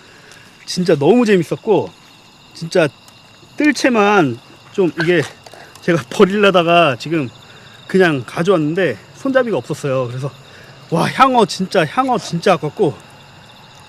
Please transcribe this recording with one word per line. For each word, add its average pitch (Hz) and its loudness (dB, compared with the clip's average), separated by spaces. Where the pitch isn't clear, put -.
진짜 175 0
너무 190 2
재밌었고, 170 0
진짜 165 0
뜰채만 208 0
좀 180 -2
이게 165 0
제가 170 -2
버리려다가 180 2
지금 147 -6
그냥 165 2
가져왔는데 165 -2
손잡이가 254 -2
없었어요. 131 -6
그래서 131 -8
와, 165 0
향어 247 2
진짜, 185 -2
향어 254 -2
진짜 175 -2
아깝고, 156 -2